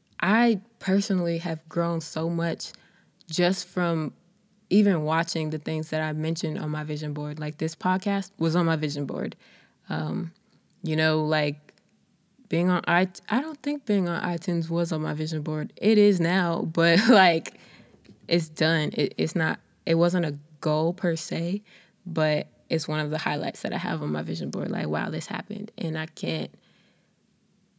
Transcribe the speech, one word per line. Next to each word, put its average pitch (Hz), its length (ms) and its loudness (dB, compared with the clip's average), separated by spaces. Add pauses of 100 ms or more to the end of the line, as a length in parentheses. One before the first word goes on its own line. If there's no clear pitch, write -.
(220)
I 220 400 4 (180)
personally 185 600 0
have 165 280 -6
grown 170 340 -2
so 160 280 -4
much 170 420 -4 (580)
just 175 380 0
from 165 460 -2 (560)
even 196 340 4
watching 160 460 0
the 156 80 -4
things 156 320 -4
that 156 120 -2
I 156 120 -2
mentioned 156 440 -4
on 151 120 -4
my 151 140 -4
vision 151 300 -6
board. 147 260 -8
Like, 151 180 -8
this 160 180 -4
podcast 190 640 -2
was 165 180 0
on 175 100 4
my 165 100 2
vision 147 300 -2
board. - 300 -6 (540)
Um, 160 420 -4 (520)
you 160 120 -2
know, 156 280 4
like, 151 500 -2 (720)
being 175 220 0
on 180 180 2
i-, 180 200 4 (220)
I 247 120 0
don't 311 200 -10
think 285 240 -4
being 196 220 2
on 170 160 -2
iTunes 170 460 -2
was 170 220 0
on 156 100 -2
my 156 120 -2
vision 156 280 -4
board. 156 340 -6
It 214 220 4
is 202 220 6
now, 170 420 2
but, 170 460 4
<laughs> - 20 8
like, 185 500 6 (680)
it's 165 180 2
done. 156 460 0
It, - 240 -2
it's 160 180 -2
not, 160 240 -2 (260)
it 170 100 2
wasn't 170 300 2
a 147 120 -4 (240)
goal 156 320 0
per 170 220 -2
se, 170 480 -6 (420)
but 156 420 0 (220)
it's 156 180 -2
one 151 120 -2
of 151 100 -2
the 156 80 -2
highlights - 460 -4
that - 100 -6
I - 40 -2
have 170 240 -6
on 147 100 -4
my 151 100 -4
vision 160 300 -8
board. 151 180 -6
Like, 165 180 -6
wow, 156 220 -4
this 160 160 -8
happened. - 520 -10
And 160 200 -6
I 156 80 -6
can't 156 460 -6 (1300)